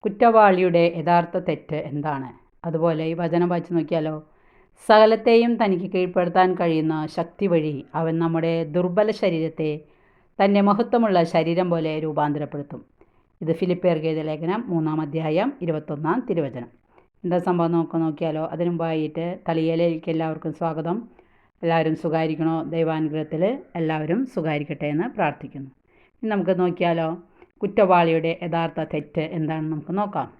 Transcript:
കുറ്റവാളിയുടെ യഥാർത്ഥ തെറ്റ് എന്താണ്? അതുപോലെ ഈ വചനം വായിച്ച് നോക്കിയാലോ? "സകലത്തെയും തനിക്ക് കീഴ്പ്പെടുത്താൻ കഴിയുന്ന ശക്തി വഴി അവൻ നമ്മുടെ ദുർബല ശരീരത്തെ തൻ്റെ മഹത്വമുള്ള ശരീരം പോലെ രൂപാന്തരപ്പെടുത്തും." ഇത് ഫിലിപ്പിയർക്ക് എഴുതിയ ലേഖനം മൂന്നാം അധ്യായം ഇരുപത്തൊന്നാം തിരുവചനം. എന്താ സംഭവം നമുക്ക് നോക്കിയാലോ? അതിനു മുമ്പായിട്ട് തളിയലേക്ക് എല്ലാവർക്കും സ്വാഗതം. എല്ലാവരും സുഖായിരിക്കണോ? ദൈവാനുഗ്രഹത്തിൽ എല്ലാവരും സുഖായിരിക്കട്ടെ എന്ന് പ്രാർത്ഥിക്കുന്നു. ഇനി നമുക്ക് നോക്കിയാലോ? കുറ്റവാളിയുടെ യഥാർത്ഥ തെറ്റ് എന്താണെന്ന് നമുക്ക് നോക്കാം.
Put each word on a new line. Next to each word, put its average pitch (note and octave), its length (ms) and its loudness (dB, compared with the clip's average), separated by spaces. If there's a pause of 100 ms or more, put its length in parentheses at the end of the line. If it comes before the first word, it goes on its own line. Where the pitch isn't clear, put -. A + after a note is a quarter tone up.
കുറ്റവാളിയുടെ G3+ 760 6 (160)
യഥാർത്ഥ E3+ 400 2
തെറ്റ് D#3+ 380 -4 (140)
എന്താണ്? C#3+ 400 -6 (340)
അതുപോലെ D#3+ 480 0
ഈ - 20 -4
വചനം F3 360 0
വായിച്ച് E3+ 240 -4
നോക്കിയാലോ? D#3 420 -2 (760)
"സകലത്തെയും A3+ 720 6
തനിക്ക് F#3+ 300 2
കീഴ്പ്പെടുത്താൻ F3+ 680 2
കഴിയുന്ന D#3+ 360 2 (200)
ശക്തി E3+ 320 -4
വഴി D3+ 460 0
അവൻ E3 260 0
നമ്മുടെ E3 320 0 (220)
ദുർബല F3+ 380 2
ശരീരത്തെ D#3+ 580 -2 (680)
തൻ്റെ G3+ 220 4
മഹത്വമുള്ള G#3 600 2
ശരീരം E3+ 460 0
പോലെ D#3+ 300 0
രൂപാന്തരപ്പെടുത്തും." D3 800 -4 (600)
ഇത് D#3+ 120 0
ഫിലിപ്പിയർക്ക് F3 540 0
എഴുതിയ D#3 160 -2
ലേഖനം D#3+ 440 -4
മൂന്നാം D#3 340 -2
അധ്യായം D#3+ 500 -2 (100)
ഇരുപത്തൊന്നാം D#3+ 580 -2 (100)
തിരുവചനം. B2+ 400 -4 (540)
എന്താ F3+ 160 0
സംഭവം F3 320 0
നമുക്ക് E3 340 -2
നോക്കിയാലോ? D#3 480 -4
അതിനു E3+ 160 -2
മുമ്പായിട്ട് E3 680 -4 (100)
തളിയലേക്ക് E3 600 0
എല്ലാവർക്കും D#3+ 420 -4
സ്വാഗതം. E3 460 -4 (600)
എല്ലാവരും E3 340 2
സുഖായിരിക്കണോ? D#3+ 600 -2 (180)
ദൈവാനുഗ്രഹത്തിൽ D#3 680 -2 (320)
എല്ലാവരും D#3 500 -2
സുഖായിരിക്കട്ടെ D3+ 640 -4
എന്ന് D#3 280 -2
പ്രാർത്ഥിക്കുന്നു. C#3 560 -6 (520)
ഇനി A3 60 -2
നമുക്ക് F#3+ 300 0
നോക്കിയാലോ? E3+ 480 0 (540)
കുറ്റവാളിയുടെ F3 840 2
യഥാർത്ഥ E3 400 -2
തെറ്റ് D#3 400 -6 (140)
എന്താണെന്ന് D#3 340 -4
നമുക്ക് D#3 260 -6
നോക്കാം. G3 300 -4 (120)